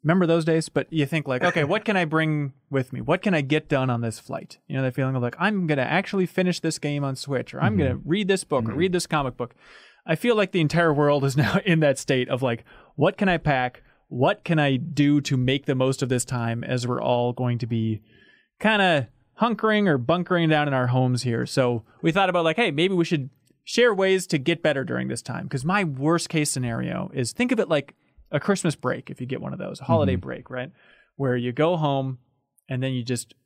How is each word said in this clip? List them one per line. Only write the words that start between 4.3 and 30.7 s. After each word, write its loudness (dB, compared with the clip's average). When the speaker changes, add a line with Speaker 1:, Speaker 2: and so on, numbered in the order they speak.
Speaker 1:
You -6
know, 0
that -2
feeling -2
of -2
like, -4
"I'm -2
gonna 0
actually 0
finish 0
this -4
game -2
on -4
Switch," -6
or, -6
"I'm 2
gonna 2
Speaker 2:
Mm-hmm. -10
Speaker 1:
read 0
this 2
book," 0
or -4
Speaker 3:
Mm-hmm. -4
Speaker 1:
"read 2
this 0
comic -2
book." -8
I 2
feel 2
like 0
the 2
entire 4
world 4
is 0
<laughs> 4
now 0
in 4
that 4
state 0
of -2
like, -2
"What 2
can 2
I 2
pack? 0
What 0
can 0
I 2
do 2
to -2
make 0
the 0
most 0
of -2
this 0
time -4
as -4
we're -2
all 0
going -2
to -6
be -2
kinda 2
hunkering 2
or 4
bunkering 0
down 2
in 0
our 2
homes 2
here?" 0
So 0
we 2
thought 2
about 0
like, 2
"Hey, 2
maybe 0
we 2
should -2
share 2
ways 2
to 0
get -2
better 0
during -4
this -6
time." -10
'Cause -4
my 0
worst 0
case 0
scenario -4
is, -4
think 0
of 2
it 0
like -2
a -2
Christmas 0
break, -6
if -14
you -8
get -6
one -8
of -10
those, -10
a -16
holiday 2
Speaker 2:
Mm-hmm. -2
Speaker 1:
break, -12
right? -10